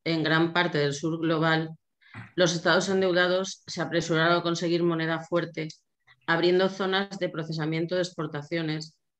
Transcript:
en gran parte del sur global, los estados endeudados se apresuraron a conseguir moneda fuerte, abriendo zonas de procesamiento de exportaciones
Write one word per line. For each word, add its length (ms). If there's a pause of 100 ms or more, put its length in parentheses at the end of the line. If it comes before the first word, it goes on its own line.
en 200
gran 280
parte 280
del 160
sur 240
global, 560 (580)
los 220
estados 340
endeudados 760
se 160
apresuraron 560
a 20
conseguir 400
moneda 380
fuerte, 480 (580)
abriendo 440
zonas 500
de 100
procesamiento 640
de 80
exportaciones 960 (220)